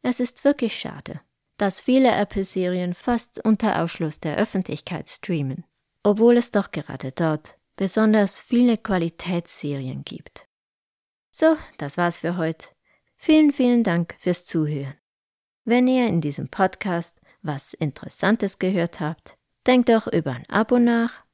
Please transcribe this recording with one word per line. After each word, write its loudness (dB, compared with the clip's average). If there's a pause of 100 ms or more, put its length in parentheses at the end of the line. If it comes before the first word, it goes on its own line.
Es -4
ist -4
wirklich 2
schade, -12 (360)
dass -2
viele 6
Apple-Serien -2
fast -6
unter 2
Ausschluss -4
der -4
Öffentlichkeit -4
streamen, -6 (380)
obwohl 6
es 0
doch -2
gerade -8
dort -4 (180)
besonders 2
viele 2
Qualitätsserien -4
gibt. -16 (840)
So, 4 (220)
das -6
war's 0
für -4
heute. -4 (480)
Vielen, 6
vielen 2
Dank 0
fürs -2
Zuhören. -4 (680)
Wenn 2
ihr 2
in 0
diesem -6
Podcast -4 (220)
was -8
Interessantes -4
gehört -2
habt, -8 (300)
denkt 4
doch 4
über 0
ein -10
Abo 2
nach. 0